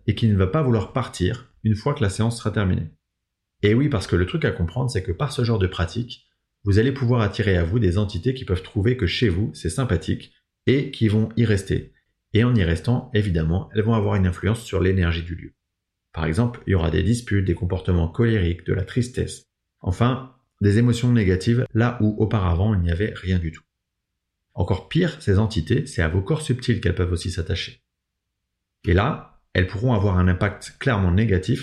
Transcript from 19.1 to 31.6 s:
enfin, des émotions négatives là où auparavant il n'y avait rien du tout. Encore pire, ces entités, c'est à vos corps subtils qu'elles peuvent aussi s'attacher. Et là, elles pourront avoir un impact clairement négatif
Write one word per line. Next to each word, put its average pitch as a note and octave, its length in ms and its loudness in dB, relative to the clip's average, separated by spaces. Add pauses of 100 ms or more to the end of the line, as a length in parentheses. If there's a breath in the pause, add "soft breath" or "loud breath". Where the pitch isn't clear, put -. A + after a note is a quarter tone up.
enfin, A#2 560 -2 (240)
des G2+ 180 4
émotions B2 340 2
négatives A#2 640 2
là A#2 260 0
où G#2+ 220 2
auparavant G2+ 520 2
il F#2+ 60 2
n'y E2+ 120 2
avait F#2 240 -2
rien F#2 240 -2
du E2+ 100 -4
tout. - 140 -14 (920)
Encore - 340 -2
pire, E3 320 -2
ces G2 200 2
entités, A2 460 0
c'est - 160 -4
à D#2+ 60 2
vos F#2 140 0
corps D3+ 200 -2
subtils A#2 380 -2
qu'elles E2+ 140 0
peuvent F2 180 -2
aussi F2 200 -4
s'attacher. - 500 -6 (1040)
Et E2+ 80 4
là, - 320 0 (280)
elles F#2 120 2
pourront A#2 280 0
avoir F#2+ 240 2
un F2+ 100 6
impact F#2 500 -2
clairement G2 320 2
négatif G2+ 520 2